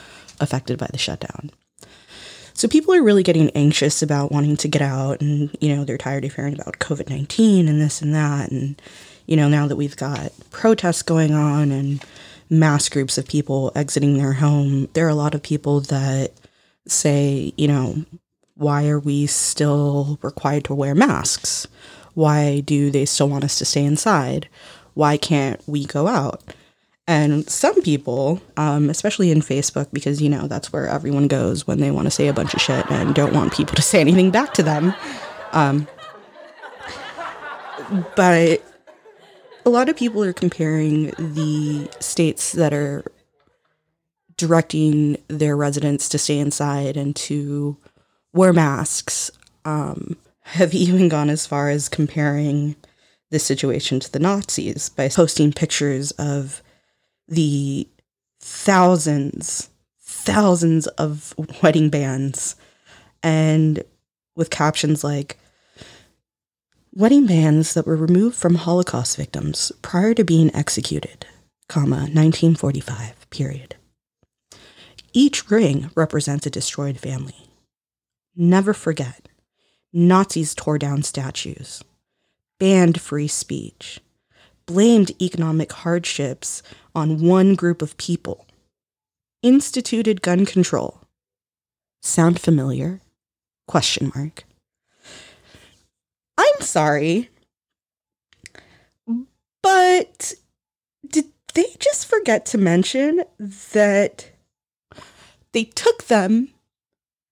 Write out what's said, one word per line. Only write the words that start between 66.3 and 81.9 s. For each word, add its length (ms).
"Wedding 340
bands 480
that 120
were 80
removed 400
from 220
Holocaust 600
victims 540
prior 340
to 100
being 320
executed, 680
comma, 400
nineteen 480
forty-five, 760
period. 460
Each 400
ring 420
represents 520
a 40
destroyed 480
family. 480
Never 400
forget, 540
Nazis 640
tore 220
down 260
statues, 800